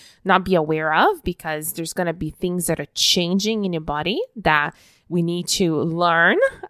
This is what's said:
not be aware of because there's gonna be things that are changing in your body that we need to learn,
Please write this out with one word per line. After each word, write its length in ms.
not 200
be 120
aware 360
of 300
because 520
there's 180
gonna 220
be 160
things 360
that 140
are 140
changing 720
in 100
your 80
body 380
that 400
we 140
need 260
to 280
learn, 600